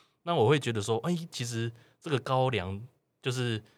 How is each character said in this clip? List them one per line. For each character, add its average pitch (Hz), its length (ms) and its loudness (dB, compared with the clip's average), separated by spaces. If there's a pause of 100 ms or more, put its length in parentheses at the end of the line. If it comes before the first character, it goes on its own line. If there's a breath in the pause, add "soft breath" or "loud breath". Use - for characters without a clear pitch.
(240 soft breath)
那 170 120 -2
我 120 140 6
会 147 100 6
觉 120 140 -2
得 107 80 -2
说 113 160 0 (100)
：“哎， 175 100 0 (140)
其 123 140 -6
实 117 260 -4 (300 soft breath)
这 170 80 -8
个 139 100 2
高 131 300 2
粱 98 360 -2 (360)
就 131 100 -2
是 117 320 -2 (140 soft breath)